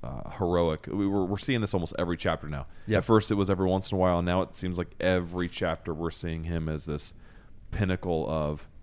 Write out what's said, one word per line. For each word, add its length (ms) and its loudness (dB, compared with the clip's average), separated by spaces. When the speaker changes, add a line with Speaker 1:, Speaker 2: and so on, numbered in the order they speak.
Speaker 1:
uh, 360 -8
heroic. 520 2
We, 160 0
we're, 200 2
we're 120 -2
seeing 220 0
this 140 0
almost 260 -2
every 160 0
chapter 320 -2
now. 200 -6
Speaker 2:
Yeah. 120 4
Speaker 1:
At 40 -2
first, 260 6
it 60 4
was 140 2
every 180 2
once 240 0
in 60 0
a 20 0
while. 220 4
Now 220 2
it 120 -8
seems 220 -4
like 240 -6
every 480 0
chapter 440 -4
we're 180 -4
seeing 340 -6
him 240 -2
as 160 -4
this 280 -4
pinnacle 580 0
of 400 -4